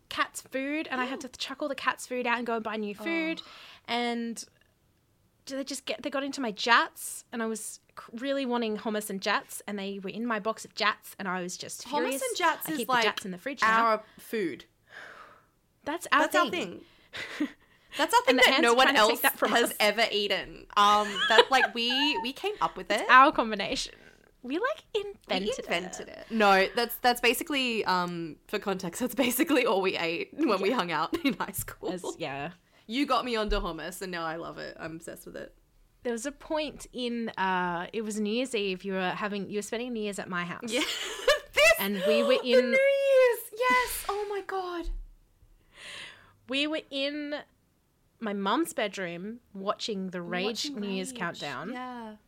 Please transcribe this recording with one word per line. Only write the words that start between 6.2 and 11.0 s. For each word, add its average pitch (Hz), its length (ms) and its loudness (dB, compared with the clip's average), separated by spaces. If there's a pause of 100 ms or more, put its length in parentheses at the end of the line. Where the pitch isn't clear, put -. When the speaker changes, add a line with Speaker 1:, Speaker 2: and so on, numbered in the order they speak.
Speaker 1:
into 277 180 -6
my 226 100 -2
jats, - 800 2
and 226 120 -4
I - 20 -2
was 220 340 -6 (200)
c-, - 200 -14
really 277 260 -2
wanting 233 320 0
hummus 214 320 -4
and 196 120 -6
jats, 220 460 -2
and 208 100 -6
they 196 220 -6
were 190 100 -8
in 220 160 -6
my 226 140 -2
box 220 260 -4
of - 80 -20
jats, - 460 0